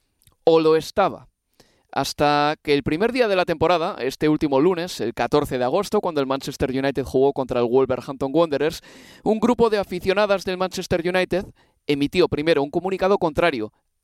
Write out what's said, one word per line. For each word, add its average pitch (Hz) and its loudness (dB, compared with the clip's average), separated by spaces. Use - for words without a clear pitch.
o 165 6
lo 160 4
estaba, 156 -2
hasta 147 0
que 147 2
el 143 0
primer 180 0
día 240 2
de 196 2
la 180 2
temporada, 170 0
este 131 -2
último 147 2
lunes, 175 0
el 110 -4
catorce 143 0
de 123 0
agosto, 190 -2
cuando 165 -4
el 135 -2
Manchester 139 -4
United 135 -2
jugó 135 2
contra 127 -2
el 120 2
Wolverhampton 131 0
Wanderers, 151 0
un 220 0
grupo 233 2
de 208 0
aficionadas 190 -2
del 185 -6
Manchester 180 -4
United 185 -2
emitió 143 2
primero 151 0
un 143 -2
comunicado 185 0
contrario 156 -2